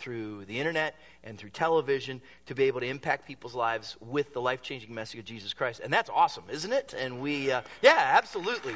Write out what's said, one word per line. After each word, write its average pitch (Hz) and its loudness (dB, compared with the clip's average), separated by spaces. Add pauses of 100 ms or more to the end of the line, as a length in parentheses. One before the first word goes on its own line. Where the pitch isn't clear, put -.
through 107 -8
the 107 -8
internet 156 -2 (300)
and 110 -14
through 104 -14
television 135 0 (260)
to 131 -10
be 135 4
able 127 2
to 123 -2
impact 139 -2
people's 120 -14
lives 113 -2
with 135 -2
the 123 -4
life-changing 123 -4
message 113 -10
of 101 -12
Jesus 101 -10
Christ. 120 -4
And 131 -6
that's 214 2
awesome, - 2
isn't 160 -4
it? - 0
And 127 -4
we, 139 0
uh, 123 2 (180)
yeah, 302 10
absolutely. 175 2